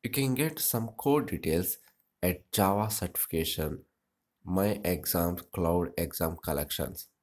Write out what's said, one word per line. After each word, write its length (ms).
You 60
can 260
get 240
some 300
code 400
details 480
at 320
Java 360
certification, 920
My 400
Exams 560
Cloud 440
Exam 440
Collections. 680